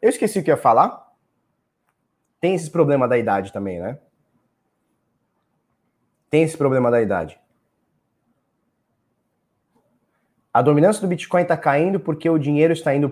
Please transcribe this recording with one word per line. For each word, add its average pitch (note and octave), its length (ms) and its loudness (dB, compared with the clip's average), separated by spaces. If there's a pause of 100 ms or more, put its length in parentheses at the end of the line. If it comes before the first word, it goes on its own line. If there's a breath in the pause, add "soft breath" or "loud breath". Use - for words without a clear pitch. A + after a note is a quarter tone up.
Eu G#3+ 80 2
esqueci G#3 300 -2
o D#3+ 40 -4
que - 80 0
eu C#3+ 40 4
ia - 60 -6
falar. C3+ 500 2 (1300)
Tem F#3 160 0
esse E3 140 -8
problema C#3 380 2
da B2 100 0
idade G2 340 -2
também, G2 280 -8
né? A2 180 -10 (2250)
Tem D#3 140 2
esse D#3 120 -2
problema C3 340 0
da A#2+ 120 2
idade. F#2 360 -4 (3250)
A A#2+ 80 2
dominância D3 400 2
do G3 60 -4
Bitcoin F3 360 -2
tá E3+ 140 -2
caindo E3 420 0
porque D#3+ 300 -4
o E3 80 2
dinheiro D3 340 0
está D#3+ 240 -4
indo C#3+ 160 0